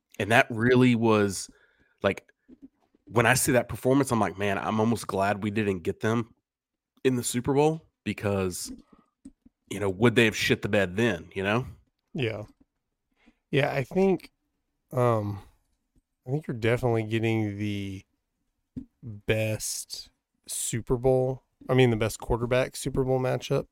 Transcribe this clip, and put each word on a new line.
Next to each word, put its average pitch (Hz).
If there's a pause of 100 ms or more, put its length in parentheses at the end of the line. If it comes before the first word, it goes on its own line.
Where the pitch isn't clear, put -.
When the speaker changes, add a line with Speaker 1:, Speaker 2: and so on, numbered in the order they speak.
(180)
Speaker 1:
And 101
that 123
really 123
was, 107 (520)
like, 98 (840)
when 117
I 113
see 131
that 120
performance, 131
I'm 113
like, 98
"Man, 98
I'm 101
almost 110
glad 98
we 107
didn't 101
get 85
them 113 (680)
in 131
the 117
Super 123
Bowl," 156 (200)
because, 98 (1000)
you 95
know, 101
would 104
they 117
have 107
shit -
the 110
bed 98
then, 98
you 95
know? 110 (480)
Speaker 2:
Yeah. 110 (1080)
Yeah, 139
I 135
think, 185 (600)
um, 110 (880)
I 123
think 151
you're 127
definitely 113
getting 110
the 101 (1000)
best 110 (380)
Super -
Bowl, 131 (260)
I -
mean, 127
the 117
best 107
quarterback 123
Super 135
Bowl 131
matchup. 127